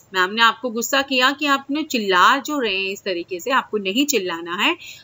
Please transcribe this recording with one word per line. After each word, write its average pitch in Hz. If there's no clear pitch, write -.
मैम 190
ने 226
आपको 226
गुस्सा 233
किया 269
कि 285
आपने 277
चिल्ला 208
जो 294
रहे 220
हैं 190
इस 196
तरीके 180
से, -
आपको 240
नहीं 208
चिल्लाना 175
है, 262